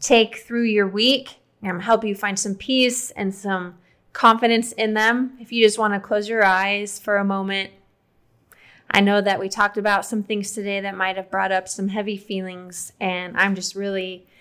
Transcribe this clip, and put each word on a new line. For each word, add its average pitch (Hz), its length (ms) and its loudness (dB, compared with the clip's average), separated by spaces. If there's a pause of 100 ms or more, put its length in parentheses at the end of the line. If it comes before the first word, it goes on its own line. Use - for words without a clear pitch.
take 226 360 4
through 233 280 -4
your 208 220 2
week 240 540 0 (220)
and 180 200 -6
help 220 220 2
you 208 100 -2
find 196 240 -4
some 196 160 -4
peace 247 560 0
and 196 240 -4
some 185 400 -6 (380)
confidence 226 600 4
in 214 220 -2
them. 233 460 0
If 233 100 -20
you 233 140 4
just 214 140 4
want 214 160 2
to 196 60 -2
close 208 280 -2
your 220 160 2
eyes 196 540 2
for 208 180 0
a 202 80 2
moment. 196 480 -2 (1200)
I - 80 6
know 202 200 6
that 196 180 0
we 190 100 -4
talked 202 300 0
about 202 260 0
some 214 200 -4
things 202 260 -6
today 202 300 -6
that 196 160 -8
might 190 200 -2
have 190 140 -10
brought 190 220 0
up 185 160 -2
some 196 200 -4
heavy 202 280 -4
feelings, 185 840 -10
and 180 380 -6
I'm 196 180 2
just 185 220 -8
really 190 500 -6 (140)